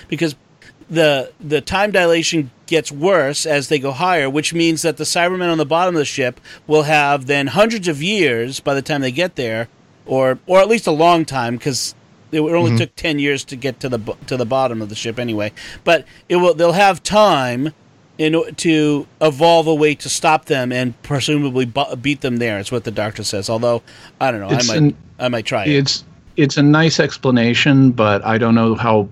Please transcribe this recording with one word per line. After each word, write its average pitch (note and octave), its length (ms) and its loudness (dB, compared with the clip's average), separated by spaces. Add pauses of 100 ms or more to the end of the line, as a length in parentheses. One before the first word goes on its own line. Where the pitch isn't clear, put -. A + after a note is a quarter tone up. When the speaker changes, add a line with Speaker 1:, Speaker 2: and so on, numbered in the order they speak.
Speaker 1:
because D3+ 260 -4 (560)
the, D3+ 500 0
the D3 200 -2
time G3 300 -2
dilation E3+ 600 2 (160)
gets D#3 260 0
worse D3 540 0
as C#3+ 220 -2
they D#3 100 0
go C3+ 140 -4
higher, D#3+ 360 0
which D3+ 260 -2
means E3 280 0
that D#3 140 -2
the D#3 80 -8
Cybermen F3+ 460 0
on E3 80 -2
the D3+ 80 -2
bottom F3 280 0
of D#3+ 40 0
the C#3 60 0
ship B2+ 360 -4 (260)
will D3+ 180 2
have C#3+ 420 0
then C#3 220 0
hundreds G3+ 400 0
of D3 140 -4
years C3+ 580 -2
by C#3+ 140 -2
the C3+ 80 -2
time D3 180 -4
they B2+ 120 -2
get F3 240 -4
there, A#2 320 -6 (360)
or, C3 420 0
or F#3 140 4
at G3 80 4
least A3+ 180 0
a F3 60 0
long E3 320 4
time, B2 340 -4
'cause - 360 -6 (380)
it - 80 0
only E3 300 2
Speaker 2:
Mm-hmm. A#2 80 2
Speaker 1:
took - 180 -4
ten D#3 240 -4
years C#3+ 240 -2
to C3+ 120 -14
get A#2+ 240 -6
to C#3 80 -8
the B2 100 -4
bo-, G#2+ 180 -8 (100)
to C3+ 100 -4
the B2 80 -2
bottom A#2+ 380 -2
of G#2 60 -8
the G#2+ 80 -12
ship A2+ 220 -8
anyway. G#2+ 340 -4 (320)
But E3 200 2 (240)
it F3 80 0
will, F3 180 4
they'll E3+ 180 2
have F#3+ 300 2
time D3+ 720 2 (460)
in D#3 160 2
o-, D#3+ 160 0
to D3+ 560 0 (140)
evolve D#3 480 4
a D#3+ 60 2
way D3+ 200 2
to - 140 -12
stop D#3+ 380 0
them B2+ 260 -2
and B2 300 -4
presumably C#3 640 -2
bu-, C3+ 300 -4
beat C3+ 260 -4
them B2 160 -2
there. A2+ 200 -2
Is G2+ 140 -8
what A#2 120 -4
the A2 60 -6
Doctor G#2+ 320 -6
says. G2 260 -6
Although A#2 340 -2 (380)
I C3+ 120 0
don't G#2+ 80 -6
know, G2 100 -10
Speaker 3:
It's - 180 0
Speaker 1:
I - 60 -4
might, D#3+ 80 2
Speaker 3:
an, D3 140 2 (240)
Speaker 1:
I B2+ 80 -2
might A#2 180 -4
try A2 180 -4
it. D3+ 60 0
Speaker 3:
it's, C#3 340 0 (320)
it's D3 220 2
a D3 40 2
nice D3+ 380 4
explanation, C3 920 4
but G#2 340 2
I A2 120 2
don't A#2 180 2
know A2+ 180 2
how G#2+ 380 0